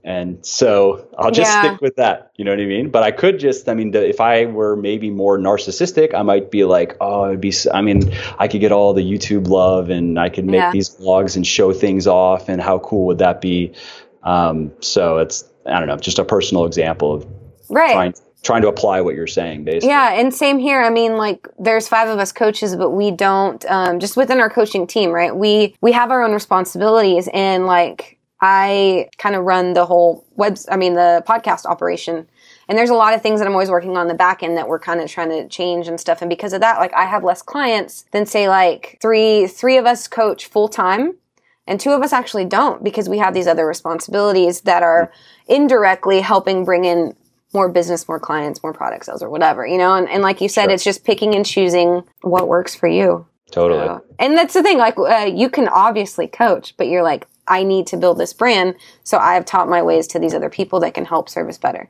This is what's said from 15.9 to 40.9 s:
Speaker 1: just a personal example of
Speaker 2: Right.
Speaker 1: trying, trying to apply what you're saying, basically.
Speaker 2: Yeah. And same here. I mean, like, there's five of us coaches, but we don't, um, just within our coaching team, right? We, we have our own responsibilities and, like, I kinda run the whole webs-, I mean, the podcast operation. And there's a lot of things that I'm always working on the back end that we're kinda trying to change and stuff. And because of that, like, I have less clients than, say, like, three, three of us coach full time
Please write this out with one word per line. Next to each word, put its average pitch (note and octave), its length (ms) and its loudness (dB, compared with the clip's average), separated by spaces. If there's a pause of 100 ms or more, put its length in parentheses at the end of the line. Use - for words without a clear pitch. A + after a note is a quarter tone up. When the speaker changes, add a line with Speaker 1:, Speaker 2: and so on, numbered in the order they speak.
Speaker 1:
just F2+ 200 -4
a F#2 60 -2
personal F#2 400 0
example D#2+ 480 -2
of D2+ 140 -8 (420)
Speaker 2:
Right. C#4+ 240 2
Speaker 1:
trying, F#2 220 0 (280)
trying A#2 200 0
to G#2 60 4
apply G2 340 0
what E2 120 -2
you're E2 120 -8
saying, D#2+ 380 -6
basically. G#3 260 0
Speaker 2:
Yeah. B3+ 240 2
And B3 180 0
same C#4 260 0
here. C4+ 220 0
I A#3 80 2
mean, A3+ 300 0
like, G#3+ 280 -4 (120)
there's A3 300 0
five A3+ 200 2
of A3 100 -4
us G3 140 -4
coaches, G#3+ 420 -2
but F3+ 180 -2
we G3+ 180 0
don't, G3 600 -2
um, F3+ 300 0
just G3+ 160 -6
within B3+ 240 2
our A3 80 4
coaching G#3+ 380 -2
team, G3 240 0
right? E3+ 260 -2
We, G#3 460 2
we A#3 100 4
have A#3+ 180 2
our B3+ 120 2
own A3 100 0
responsibilities F#3+ 1000 0
and, F#3+ 320 0
like, F3 500 0 (260)
I G3 760 2
kinda G3+ 200 -2
run F3+ 360 0
the F3 100 4
whole F3 400 2 (100)
webs-, G3+ 360 -2
I G3 80 0
mean, F3+ 160 0
the F3 340 4
podcast G3 380 0
operation. E3+ 600 -4 (420)
And G#3 100 0
there's A#3+ 100 2
a A#3+ 60 2
lot A3 180 4
of A3 80 0
things G#3+ 180 0
that G#3 80 0
I'm G3+ 60 0
always F#3+ 180 0
working F3+ 280 -2
on E3+ 100 -2
the E3 60 -2
back F3+ 280 0
end E3+ 140 -4
that C#3+ 100 -4
we're D#3 120 -4
kinda E3+ 300 -4
trying E3 200 -6
to D#3+ 180 -6
change F3 420 -6
and E3+ 120 -8
stuff. E3+ 220 -2
And F3 80 -6
because F#3+ 240 -6
of F#3+ 80 -2
that, A3 160 2
like, F3+ 160 -2
I F#3 100 2
have G3 180 -2
less F3 200 -2
clients A#3+ 720 -4
than, G#3 120 0
say, G#3 240 0
like, F#3+ 540 0
three, A3 440 4
three B3+ 300 0
of A#3+ 80 4
us A#3+ 240 0
coach - 380 -2
full G#3+ 220 0
time G#3+ 480 -2 (500)